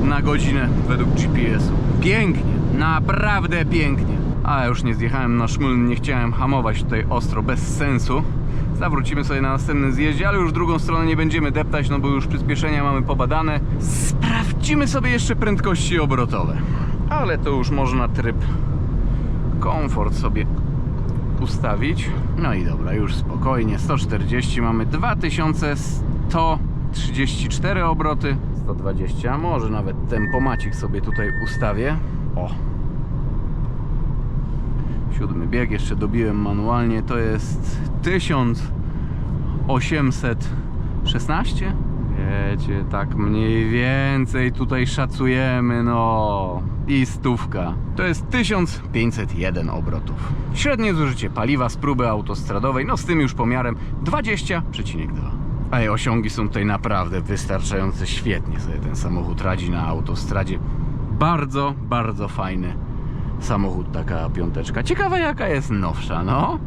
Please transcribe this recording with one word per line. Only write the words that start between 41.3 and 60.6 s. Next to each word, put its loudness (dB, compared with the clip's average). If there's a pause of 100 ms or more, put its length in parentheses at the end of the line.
Wiecie, 0
tak -2
mniej 2
więcej 2
tutaj 0
szacujemy, 0
no. 0 (260)
I 2
stówka. -2 (220)
To -2
jest -2
tysiąc 0 (120)
pięćset 0
jeden 0
obrotów. -2 (200)
Średnie 2
zużycie 0
paliwa 0
z -6
próby 0
autostradowej, -2
no 0
z -4
tym 2
już 2
pomiarem, 0 (280)
dwadzieścia 0 (100)
przecinek -4
dwa. -4 (400)
Ej, 2
osiągi 0
są -2
tutaj 0
naprawdę 0
wystarczające, -2
świetnie -2
sobie -2
ten -2
samochód -2
radzi 0
na 0
autostradzie. -2 (520)